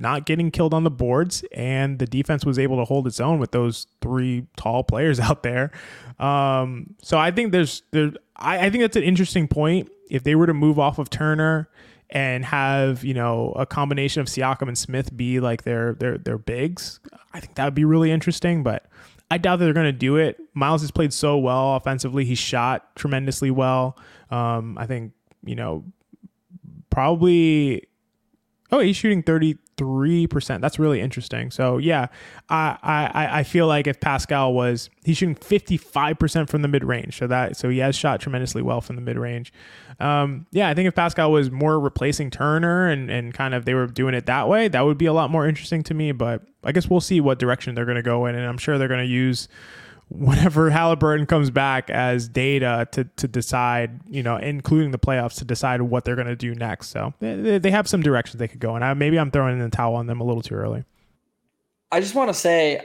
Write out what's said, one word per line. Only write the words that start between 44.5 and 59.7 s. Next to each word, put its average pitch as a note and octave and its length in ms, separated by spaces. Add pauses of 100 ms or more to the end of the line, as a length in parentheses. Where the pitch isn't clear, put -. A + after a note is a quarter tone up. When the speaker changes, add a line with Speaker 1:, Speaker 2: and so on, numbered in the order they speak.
Speaker 1:
that B2+ 140
would D3 160
be D#3+ 100
a D#3 60
lot D#3 180
more D#3 160
interesting D#3 360
to D#3+ 120
me. D3+ 160
But A#2 320 (200)
I A#2 80
guess E3+ 160
we'll F3+ 140
see F3+ 180
what C3+ 200
direction B2 340
they're A#2+ 120
gonna A#2+ 180
go A#2+ 220
in, A#2+ 100
and B2 100
I'm B2 120
sure D3 200
they're C3+ 100
gonna B2+ 160
use B2+ 440 (640)
whenever D3+ 600
Halliburton D3+ 560
comes D3 240
back C3+ 400
as B2 400
data B2+ 600
to, C3+ 120
to - 240
decide, A#2+ 800
you C#3 160
know, A#2 140
including D3 540
the B2 80
playoffs, B2 400
to B2 60
decide B2 360
what B2 240
they're B2 100
gonna A#2+ 200
do A#2+ 180
next. A#2 360
So A2 300
they, G#3+ 160
they, G#3 220
they F#3+ 140
have G#3 160
some F3+ 140
directions C3 360
they A#2 100
could - 120
go A2+ 160
in. A#2 80
I, C3+ 100
maybe D3 240
I'm D3 140
throwing C3 220
in B2+ 60
the A#2 100
towel A#2 260